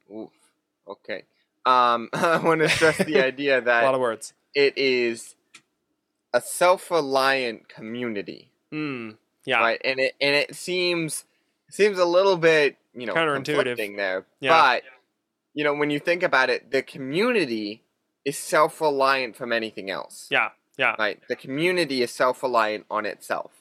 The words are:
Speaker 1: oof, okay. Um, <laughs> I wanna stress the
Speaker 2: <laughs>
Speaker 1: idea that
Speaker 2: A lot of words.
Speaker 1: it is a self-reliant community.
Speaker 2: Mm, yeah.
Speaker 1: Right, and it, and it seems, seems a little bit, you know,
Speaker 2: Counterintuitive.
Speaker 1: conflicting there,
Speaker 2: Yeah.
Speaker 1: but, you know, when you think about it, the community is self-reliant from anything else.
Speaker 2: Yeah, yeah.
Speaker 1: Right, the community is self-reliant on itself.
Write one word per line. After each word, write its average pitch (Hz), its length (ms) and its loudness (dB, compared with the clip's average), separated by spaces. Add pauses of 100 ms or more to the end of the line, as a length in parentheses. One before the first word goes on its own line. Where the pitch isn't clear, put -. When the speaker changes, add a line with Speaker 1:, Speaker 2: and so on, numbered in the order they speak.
(120)
Speaker 1:
oof, 107 180 -14 (580)
okay. 98 360 -12 (420)
Um, 120 440 2
<laughs> - 40 -10
I 165 240 2
wanna 160 320 2
stress 156 280 4
the 151 260 2
Speaker 2:
<laughs> - 0 -
Speaker 1:
idea 131 380 0
that 117 220 2
Speaker 2:
A - 20 4
lot 131 100 2
of 131 60 0
words. 113 320 -6 (220)
Speaker 1:
it 139 220 4
is 123 580 -2 (1000)
a 120 80 2
self-reliant 135 1300 0
community. 110 800 -10 (240)
Speaker 2:
Mm, 127 440 -10 (280)
yeah. 127 140 0
Speaker 1:
Right, 113 260 2
and 131 140 -2
it, 131 200 0
and 143 160 0
it - 200 -2
seems, 175 720 -4 (440)
seems 196 300 0
a 180 60 4
little 185 320 4
bit, 160 400 4 (180)
you 123 100 -10
know, 107 80 -6
Speaker 2:
Counterintuitive. 147 320 -2
Speaker 1:
conflicting 123 520 -2
there, 95 280 -4 (140)
Speaker 2:
Yeah. 139 200 4
Speaker 1:
but, 127 240 4 (720)
you 147 100 -4
know, 147 120 2
when 147 160 0
you 147 80 -2
think 175 240 -2
about 131 260 2
it, - 220 -4
the 135 100 2
community 135 1000 -4 (420)
is 139 120 -4
self-reliant 139 1000 0
from 120 180 -6
anything 107 380 -6
else. - 400 -10
Speaker 2:
Yeah, 117 180 0 (280)
yeah. 120 200 0
Speaker 1:
Right, 104 320 -4
the 123 60 -2
community 151 640 -2
is 120 100 -2
self-reliant 117 800 -2
on 104 160 -4
itself. - 560 -8